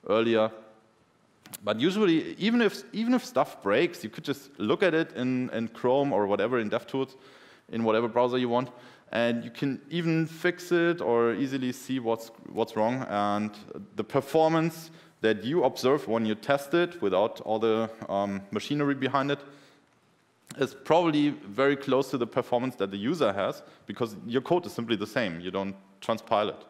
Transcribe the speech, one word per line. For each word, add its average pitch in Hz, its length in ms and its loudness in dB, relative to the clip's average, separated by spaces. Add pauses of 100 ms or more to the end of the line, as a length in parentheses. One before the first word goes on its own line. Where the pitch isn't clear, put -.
earlier. 113 420 4 (1120)
But 107 160 -2
usually, 165 580 2
even 233 260 2
if, - 200 0 (100)
even 226 200 0
if 254 120 2
stuff - 380 -2
breaks, 151 400 2
you 110 80 -8
could - 140 -14
just - 340 -8
look 107 240 0
at 170 120 4
it 160 180 0
in, 127 380 -2
in 113 180 -4
Chrome 135 440 2
or 101 140 2
whatever, 117 320 0
in 107 120 -2
DevTools, 131 460 -4 (540)
in 113 140 -2
whatever 113 240 2
browser 120 300 2
you 123 100 0
want, 123 220 0 (420)
and 117 320 2
you - 60 -10
can 139 300 -4 (100)
even 160 360 2
fix - 460 -2
it 170 280 2
or 117 340 2
easily 131 360 -2
see 131 300 -6
what's, 113 280 -2 (220)
what's 113 260 -2
wrong. 120 320 0
And 104 420 0 (440)
the 107 80 -4
performance 160 880 0 (300)
that 107 240 2
you 139 200 2
observe 131 440 2
when 113 180 0
you 107 80 0
test 143 400 0
it 170 260 0
without 101 420 2
all 110 160 -2
the, 110 320 2 (180)
um, 98 420 -2
machinery 143 440 -2
behind 135 360 -2
it 143 100 -2 (1160)
is 127 160 -2
probably 156 560 2
very 139 460 0
close 135 340 0
to 139 80 -2
the 117 80 0
performance 123 500 -2
that 98 140 -2
the 101 60 -8
user 120 360 0
has, 98 300 -2 (240)
because 107 300 -6 (100)
your 120 160 -2
code 175 240 0
is - 60 -10
simply 117 240 -2
the 101 100 -4
same. 98 340 -4
You 90 100 -8
don't 98 260 -4 (240)
transpile 107 480 0
it. - 220 -10